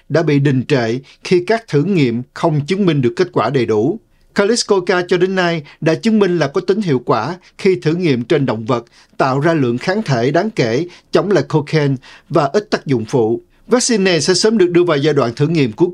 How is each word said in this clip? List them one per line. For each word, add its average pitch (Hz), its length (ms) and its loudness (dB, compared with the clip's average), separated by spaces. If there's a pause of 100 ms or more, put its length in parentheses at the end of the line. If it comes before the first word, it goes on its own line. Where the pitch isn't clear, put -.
đã 156 140 0
bị 147 160 2
đình 139 280 0
trệ 123 320 0 (240)
khi 175 240 2
các 226 200 -2
thử 147 160 0
nghiệm 139 380 0 (120)
không 151 320 -2
chứng 190 200 -2
minh 151 160 2
được 117 140 0
kết 180 180 0
quả 117 160 0
đầy 123 160 0
đủ. 110 340 0 (360)
Calis 208 320 0
Coca 185 400 2
cho 185 100 2
đến 190 180 0
nay 170 280 -2 (180)
đã 160 140 2
chứng 220 240 0
minh 175 200 2
là 143 80 0
có - 140 -4
tính 202 200 0
hiệu 143 240 0
quả 131 300 -2 (220)
khi 190 180 2
thử 165 200 -2
nghiệm 143 280 0
trên 147 220 0
động 113 200 -4
vật, 120 200 -2 (320)
tạo 139 220 0
ra 165 140 2
lượng 123 240 0
kháng 202 260 -4
thể 127 280 0
đáng 190 180 0
kể 135 360 -2 (260)
chống 175 200 0
lại 165 120 2
cocaine 147 520 0 (340)
và 147 240 0
ít 208 160 -2
tác - 160 -4
dụng 120 200 -2
phụ. 117 360 0 (260)
Vaccine 226 360 0
này 180 180 2
sẽ 185 120 0
sớm 220 240 2
được 175 120 4
đưa 175 140 4
vào 165 140 2
giai 147 160 0
đoạn 120 220 0
thử 147 120 0
nghiệm 147 240 0
cuối 170 220 0